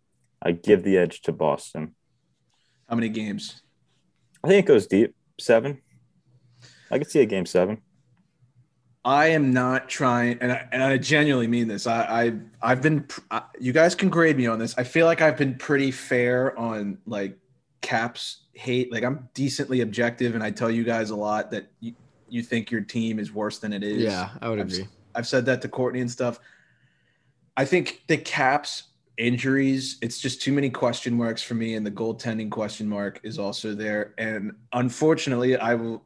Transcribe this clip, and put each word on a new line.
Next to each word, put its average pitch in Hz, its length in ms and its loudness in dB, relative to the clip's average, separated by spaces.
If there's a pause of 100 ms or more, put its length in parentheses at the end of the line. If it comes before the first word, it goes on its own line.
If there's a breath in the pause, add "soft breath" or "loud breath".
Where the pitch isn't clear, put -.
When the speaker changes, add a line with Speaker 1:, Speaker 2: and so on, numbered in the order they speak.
(420)
Speaker 1:
I 87 100 2
give 90 320 4
the 95 140 4
edge 85 240 0
to - 100 -2
Boston. 78 600 -4 (920)
Speaker 2:
How 117 80 -4
many 113 120 0
games? 107 540 -8 (800)
Speaker 1:
I 143 40 2
think 196 160 6
it - 40 2
goes 110 180 6
deep. 104 260 4 (280)
Seven. 123 400 2 (1080 soft breath)
I 127 100 0
could 151 120 -4
see 165 100 4
a 120 60 8
game 95 200 0
seven. 92 320 2 (1300)
Speaker 2:
I 143 240 6
am 147 240 4
not 127 360 2
trying, 120 520 0
and 123 120 0
I, - 200 -6
and 127 100 0
I 135 160 4
genuinely 139 500 2
mean 120 200 2
this. 104 180 -6
I, 117 160 2
I, 117 320 0 (260)
I've 127 220 2
been, 151 220 2
pr-, - 160 -14 (100)
I, - 120 -4 (160)
you 123 140 -2
guys 165 220 6
can 190 140 0
grade 160 280 4
me 123 100 2
on 113 120 0
this. 113 180 -6
I 127 80 0
feel 165 220 4
like 165 140 4
I've 156 160 4
been 135 200 0
pretty 139 360 0
fair 123 640 0
on, 107 480 -6
like, 101 320 -8 (440)
Caps - 600 -6 (100)
hate. 123 400 -4
Like, 113 120 -4
I'm 131 300 -4
decently 131 460 -2
objective, 117 540 0
and 110 100 -4
I 107 80 -2
tell 117 180 -2
you 117 140 0
guys 113 260 -2
a 107 60 -6
lot 104 360 -2
that 104 140 -8 (140)
you, 117 140 -12 (340)
you 117 140 -6
think 117 280 -4
your 113 120 0
team 113 360 -4
is 104 140 -8
worse 104 260 -4
than 107 140 -6
it 101 120 -6
is. 107 180 -2
Speaker 3:
Yeah, 92 280 -2 (100)
I 117 80 -6
would 110 120 -2
Speaker 2:
I've 95 100 -4
s-, 92 80 -6
Speaker 3:
agree. 101 100 -10 (260)
Speaker 2:
I've 120 120 -6
said 127 200 0
that 127 160 0
to 127 60 -8
Courtney 127 320 -4
and 120 100 -4
stuff. 120 280 -4 (1160 soft breath)
I 135 80 2
think 180 440 0
the 160 100 4
Caps - 640 -2 (340)
injuries, 131 840 0
it's 117 160 -6
just 127 240 -6
too 135 100 0
many 139 180 0
question 120 440 -2
marks 117 280 -2
for - 120 -8
me, 113 200 -4
and 107 120 -4
the 104 40 -4
goaltending 110 600 -6
question 107 380 -6
mark 101 340 -6
is 110 160 -10
also 101 360 -6
there. 104 440 -6
And 110 340 -6 (200)
unfortunately, 127 840 2
I 117 180 0
will, 113 320 -4